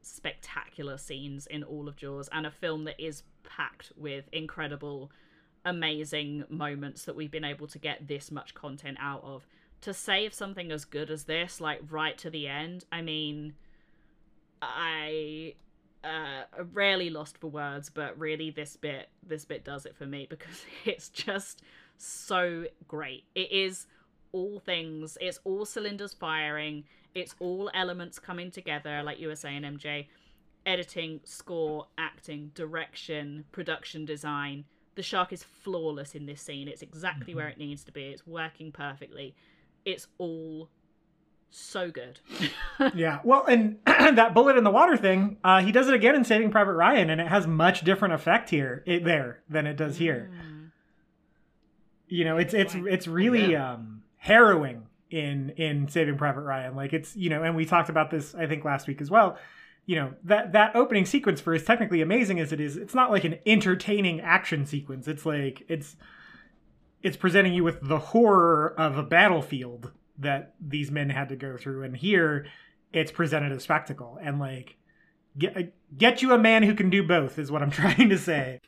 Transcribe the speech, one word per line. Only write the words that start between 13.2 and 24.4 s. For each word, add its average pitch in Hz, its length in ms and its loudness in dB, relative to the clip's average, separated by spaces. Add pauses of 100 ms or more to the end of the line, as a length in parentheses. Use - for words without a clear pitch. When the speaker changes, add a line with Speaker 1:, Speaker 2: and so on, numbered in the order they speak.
Speaker 1:
I, 156 960 -8 (480)
uh, 151 400 -10 (300)
rarely 196 360 0
lost 156 280 -14
for 165 100 -16
words, 143 420 -12
but 143 300 -10
really 156 320 -8
this 151 260 -16
bit, 143 320 -12 (160)
this 156 200 -12
bit - 180 -12
does 139 220 -14
it - 100 -20
for 143 100 -16
me 139 240 -12
because - 320 -18 (120)
<laughs> - 120 -20
it's - 240 -8
just - 520 -10 (360)
so 175 680 -4 (220)
great. 139 380 -14 (100)
It 190 160 -6
is 190 360 -4 (440)
all 196 280 -8